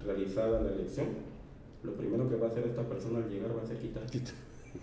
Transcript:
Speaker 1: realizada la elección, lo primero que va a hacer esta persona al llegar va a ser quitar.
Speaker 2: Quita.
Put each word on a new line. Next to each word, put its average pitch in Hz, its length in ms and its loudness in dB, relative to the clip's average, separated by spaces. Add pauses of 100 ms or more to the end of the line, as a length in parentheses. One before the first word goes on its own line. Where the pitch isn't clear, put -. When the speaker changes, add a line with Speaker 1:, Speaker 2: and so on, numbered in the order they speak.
Speaker 1:
realizada 101 560 4
la 101 120 4
elección, - 340 0 (800)
lo - 100 -2
primero 127 340 4
que 127 80 4
va 113 120 4
a - 20 2
hacer 117 160 2
esta 120 160 0
persona - 380 0
al 104 100 0
llegar 107 260 -2
va 113 60 -2
a 113 40 -4
ser 113 120 -4
quitar. - 280 -4
Speaker 2:
Quita. - 260 -2 (500)